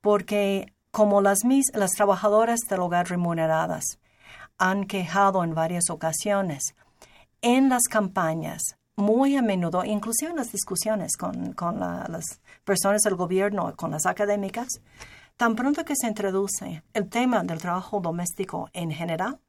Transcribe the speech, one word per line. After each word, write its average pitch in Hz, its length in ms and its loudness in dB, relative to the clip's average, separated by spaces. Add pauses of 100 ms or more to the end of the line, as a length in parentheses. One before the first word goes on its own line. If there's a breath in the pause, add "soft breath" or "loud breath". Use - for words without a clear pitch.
Porque 202 680 0 (200)
como 202 300 6
las 202 220 4
mis-, 262 300 4
las 196 180 2
trabajadoras 214 680 4 (100)
del 185 120 0
hogar 175 280 0
remuneradas 165 880 0 (640 loud breath)
han 190 260 0
quejado 190 580 2
en 165 120 -2
varias 165 340 0
ocasiones, 165 840 -2 (680 soft breath)
en 262 280 6
las 247 200 2
campañas, 165 720 -2 (340)
muy 240 400 4
a 269 60 2
menudo, 180 420 0
inclusive 220 480 -4
en 339 60 -6
las 240 140 -6
discusiones 190 680 -4
con, 180 360 -6
con 175 260 -4
la, - 300 -6
las - 300 -12 (240 soft breath)
personas 202 380 2
del 208 140 2
gobierno, 185 600 0
con 160 160 -6
las 156 140 -4
académicas, 202 600 -2 (680 loud breath)
tan 226 200 2
pronto 285 280 0
que 302 120 -2
se 262 120 -4
introduce 196 760 -4 (100)
el 202 160 -4
tema 240 340 2
del 170 160 -4
trabajo 180 400 -4
doméstico 175 720 -6
en 170 180 -4
general 170 580 -4